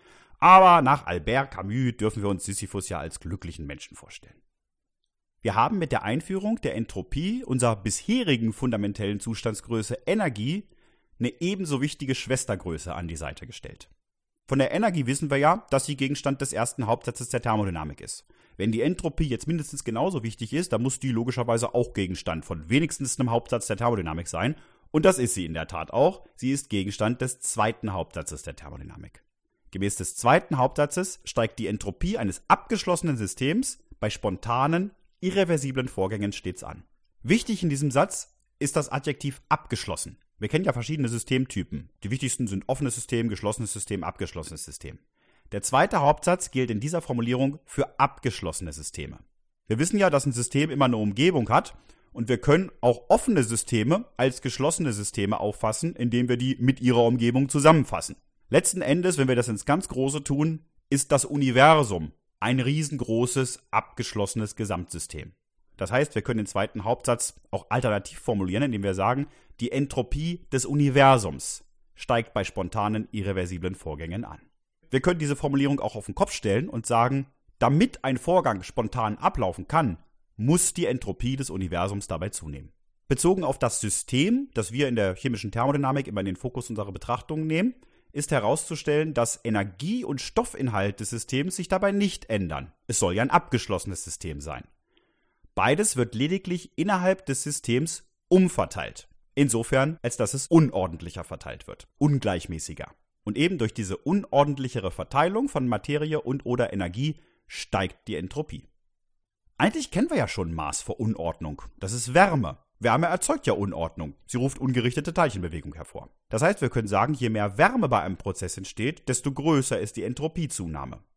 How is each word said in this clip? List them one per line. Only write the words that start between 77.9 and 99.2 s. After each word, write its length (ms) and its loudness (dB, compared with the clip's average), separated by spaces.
ein 140 0
Vorgang 460 2
spontan 540 -2
ablaufen 500 -2
kann, 300 0
muss 380 2
die 120 -2
Entropie 500 -2
des 120 -6
Universums 600 -4
dabei 220 -4
zunehmen. 420 -12
Bezogen 380 2
auf 140 -2
das 220 0
System, 720 0
das 200 -2
wir 160 0
in 80 0
der 180 2
chemischen 380 -4
Thermodynamik 560 2
immer 120 -2
in 60 0
den 100 0
Fokus 340 -6
unserer 200 -4
Betrachtungen 560 -4
nehmen, 280 2
ist 220 -4
herauszustellen, 800 0
dass 300 0
Energie 600 -2
und 160 -4
Stoffinhalt 800 -2
des 120 -6
Systems 440 -4
sich 140 -6
dabei 240 2
nicht 360 -2
ändern. 440 -4
Es 100 -2
soll 160 2
ja 80 2
ein 80 2
abgeschlossenes 720 0
System 380 -10
sein. 240 -12
Beides 400 2
wird 220 -2
lediglich 600 -4
innerhalb 500 0
des 180 -4
Systems 640 -2
umverteilt. 800 2